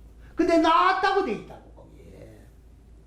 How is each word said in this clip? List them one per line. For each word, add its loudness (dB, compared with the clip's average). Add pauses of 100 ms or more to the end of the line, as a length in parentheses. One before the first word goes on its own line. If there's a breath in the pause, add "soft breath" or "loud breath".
(360 soft breath)
근데 2
낳았다고 2
돼 -6
있다고, -14
거기에. -20 (600)